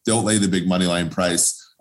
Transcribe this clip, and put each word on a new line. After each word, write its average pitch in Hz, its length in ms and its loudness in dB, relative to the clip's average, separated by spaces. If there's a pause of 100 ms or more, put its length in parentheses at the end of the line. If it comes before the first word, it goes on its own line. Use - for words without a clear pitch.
don't 110 200 2
lay 107 140 2
the 101 80 0
big 90 220 0
money 92 180 2
line 85 240 -2
price. - 720 -2